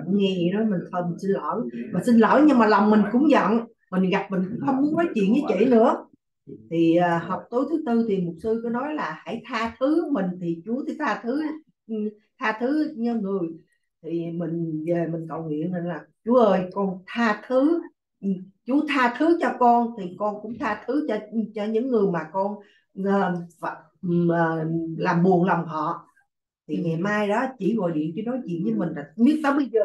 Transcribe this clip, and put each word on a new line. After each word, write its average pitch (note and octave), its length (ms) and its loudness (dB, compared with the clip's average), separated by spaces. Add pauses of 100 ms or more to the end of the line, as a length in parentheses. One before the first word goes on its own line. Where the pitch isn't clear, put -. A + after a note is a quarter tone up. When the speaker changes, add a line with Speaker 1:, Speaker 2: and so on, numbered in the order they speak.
Speaker 1:
cũng F#3+ 120 0
nghe F#3+ 200 2
vậy F3 160 0
đó, A3 160 0
mình F3 120 -2 (100)
thôi F3+ 180 -4
mình E3+ 100 -8
xin G3 120 -2
lỗi. G3+ 380 -4 (220)
Mà F3+ 140 -2
xin A#3 120 6
lỗi G#3+ 300 6
nhưng B3+ 120 6
mà A3 80 6
lòng G#3+ 240 4
mình G#3+ 100 6 (100)
cũng C#4 200 4
giận. G#3 280 4 (320)
Mình F#3 180 2
gặp G3 200 -2
mình F#3 200 -2
cũng A#3 160 -8
không C4 120 2
muốn D4+ 180 2
nói E4+ 200 2
chuyện G3+ 180 2
với D4 140 4
chị F#3+ 180 4
nữa. B3 400 4 (680)
Thì, E3 240 4
à, F3 240 4
học F3 300 -6
tối C4 200 0
thứ E4 160 -2
tư A#3 240 2
thì G3 80 0
mục E3+ 260 -4
sư A3+ 200 -2
có A#3 60 -4
nói C4 240 -4
là E3 320 -8
hãy A3 200 -10
tha A3+ 340 -4
thứ D#4 320 0
mình G3 140 0 (160)
thì E3+ 240 -4
Chúa B3 220 -4
sẽ C#4+ 120 -6
tha G#3+ 240 -2
thứ, C4+ 180 -4 (460)
ừ, A3 80 -8 (440)
tha A3 200 -4
thứ C#4+ 360 -2
như A#3 180 -2
người. G3 340 -2 (560)
Thì E3+ 280 -4
mình E3 560 -4
về E3+ 240 0
mình D#3+ 180 -6
cầu D#3+ 140 -8
nguyện D#3+ 280 -4
nên F3 140 -6
là: D#3+ 160 -6 (240)
"Chúa A#3 100 2
ơi, G3 260 4 (120)
con F#3+ 340 -4
tha A3+ 400 -2
thứ, D4 340 2 (400)
ừ, G3 80 -4 (360)
Chúa C#4 240 2
tha B3 280 0
thứ E4 240 4
cho B3 80 0 (100)
con A#3+ 280 6 (120)
thì F3+ 200 -10
con G#3 220 -4
cũng A3+ 180 -12
tha G#3+ 280 -4
thứ C#4 200 -2
cho, G#3+ 100 -2 (380)
cho G#3 100 -4
những A3 220 -2
người G3+ 240 2
mà E3 120 -2 (100)
con, G3+ 220 -2 (500)
ờ, F#3+ 300 0 (240)
và, - 160 -8 (260)
ừ, F3 280 2
ờ, E3 360 0 (320)
làm E3+ 260 0
buồn F3+ 240 4
lòng E3+ 180 0
họ." D#3 380 -6 (640)
Thì D3+ 60 -4
Speaker 2:
Ừ. F3+ 100 -4
Speaker 1:
ngày D#3+ 120 -2
mai G#3 300 0
đó A3 160 0 (160)
chỉ F#3+ 160 0
gọi F3+ 160 -2
điện, D#3 240 -2
chỉ A3 60 -6
nói B3 160 -4 (100)
chuyện E3+ 160 -4
với A3+ 100 0
mình F#3+ 220 -2
là, C#3+ 80 -10 (140)
biết C#4+ 260 4
tới C#4 100 2
bây C#4 120 0
giờ G#3+ 200 0